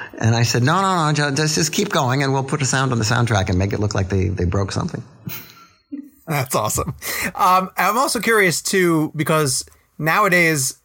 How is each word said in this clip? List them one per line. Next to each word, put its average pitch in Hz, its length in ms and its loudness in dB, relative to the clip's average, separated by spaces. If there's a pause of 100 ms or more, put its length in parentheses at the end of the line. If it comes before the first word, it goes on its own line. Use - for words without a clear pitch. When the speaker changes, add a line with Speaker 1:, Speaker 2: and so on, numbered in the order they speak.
(180)
Speaker 1:
And 117 160 2
I 117 100 0
said, 120 180 2
"No, 165 180 2
no, 185 260 2
no, 151 60 2
ju-, 143 240 0
just, 156 200 0
just 175 160 -2
keep 202 160 -2
going 143 340 0
and 135 100 0
we'll 135 120 0
put 143 180 -4
a - 20 0
sound 131 280 0
on 117 60 0
the 117 60 0
soundtrack 113 440 0
and 90 100 0
make 101 140 0
it 101 80 -4
look 104 140 -2
like 95 140 -2
they, 92 200 0
they 92 160 -2
broke 95 280 -2
something." - 300 -6 (1200)
Speaker 2:
That's 143 280 -2
awesome. 110 400 -2 (400)
Um, 185 420 2
I'm 190 200 0
also 269 220 0
curious 202 420 2
too, 170 540 2
because 156 500 0 (340)
nowadays 165 880 2